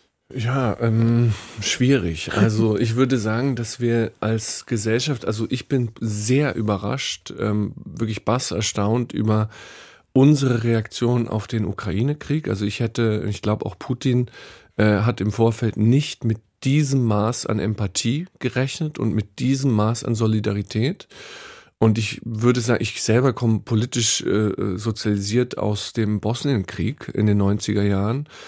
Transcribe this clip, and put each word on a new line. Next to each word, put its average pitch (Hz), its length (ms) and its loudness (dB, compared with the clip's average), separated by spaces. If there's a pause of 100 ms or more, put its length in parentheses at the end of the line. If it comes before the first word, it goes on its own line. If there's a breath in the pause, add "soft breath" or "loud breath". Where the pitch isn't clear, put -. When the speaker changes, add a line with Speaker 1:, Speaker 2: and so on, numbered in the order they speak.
(340 soft breath)
Speaker 1:
Ja, 127 460 0
ähm, 117 520 4 (300 loud breath)
schwierig. 101 720 0
Also, 110 440 4
Speaker 2:
<laughs> - 0 -
Speaker 1:
ich 113 180 0
würde 127 220 2
sagen, 113 380 -2
dass 117 240 -6
wir 117 400 0
als - 460 -4
Gesellschaft, 117 600 -2
also, 110 220 -2
ich - 200 -6
bin 123 220 0 (100)
sehr 113 540 0
überrascht, 107 840 -4
ähm, 104 380 0
wirklich 107 480 -6
basserstaunt 110 880 -2
über 107 360 2 (640 loud breath)
unsere 131 520 4
Reaktion 117 640 0
auf 107 180 -4
den 110 180 -2
Ukraine-Krieg. 135 840 -2
Also, 101 180 -2
ich - 140 -4
hätte, 113 480 0
ich 98 120 -4
glaub, 104 240 -2
auch - 140 -8
Putin, 123 520 0 (460 loud breath)
äh, 104 220 4
hat 110 240 0
im 104 100 0
Vorfeld 113 460 0
nicht 123 460 2
mit 117 160 -2 (220)
diesem 135 420 2
Maß 110 420 0
an 107 120 -2
Empathie 110 680 -2 (120)
gerechnet 135 600 -2
und 107 160 0
mit - 240 -4
diesem 131 340 2
Maß 110 320 2
an 117 100 -2
Solidarität. 110 960 -2 (720 loud breath)
Und 110 160 6
ich 107 280 -4
würde 117 360 2
sagen, 117 220 2
ich - 180 -4
selber 127 320 4
komme 113 280 0
politisch, 117 640 0
äh, 101 540 0
sozialisiert 107 840 0
aus 104 340 -2
dem 107 260 0
Bosnienkrieg 107 960 -2
in 107 120 2
den 104 120 6
neunziger 101 460 2
Jahren, 104 440 0 (200 loud breath)